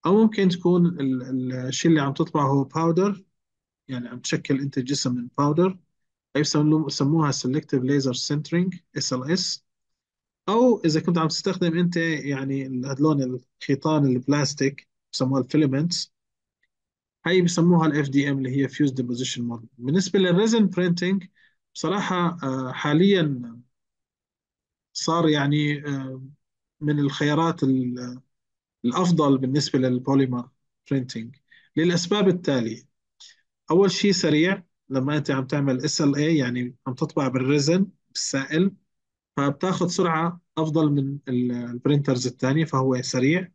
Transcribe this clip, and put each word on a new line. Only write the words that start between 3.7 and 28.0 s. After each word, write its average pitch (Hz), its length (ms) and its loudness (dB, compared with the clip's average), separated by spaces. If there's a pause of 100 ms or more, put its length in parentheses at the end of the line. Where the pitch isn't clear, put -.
يعني 123 200 -8
عم 123 120 -14
تشكل - 400 -2
أنت 143 180 -6
الجسم 127 360 -4
من 123 140 -8 (100)
باودر، 165 400 0 (580)
هي 147 60 2
بسمو-، 151 440 2
بسموها 143 460 0
selective 131 500 -2
laser 131 320 0
sintering، 165 640 -4 (200)
اس - 140 -4
ال 127 200 -4
اس. - 320 -4 (840)
أو 233 380 4
إذا 156 140 2
كنت 170 180 0
عم 160 100 2
تستخدم 175 500 -2
أنت 175 200 0
يعني 135 680 -4
ال-، 127 200 -6
هدلون 139 540 0 (220)
الخيطان 147 440 0
البلاستيك 139 800 -2 (240)
بسموها 131 300 0
الفيلمنتس، 147 720 -2 (1120)
هي 180 160 4
بسموها 170 440 4
ال 147 140 0
اف 143 80 -2
دي 139 220 2
ام 139 80 -2
اللي 131 180 -4
هي 135 120 0
fused 139 260 0
deposition 123 460 -4 (120)
model. 117 140 -12 (120)
بالنسبة 180 400 0
للريزن 202 500 4
برينتينج 180 560 0 (500)
بصراحة، 175 680 -2
آه، 131 300 -4
حاليًا 147 880 2 (1300)
صار 165 360 0
يعني، 147 600 0
آه، 131 340 -8 (580)
من 147 200 0
الخيارات 151 640 0
ال-، 127 580 -2 (640)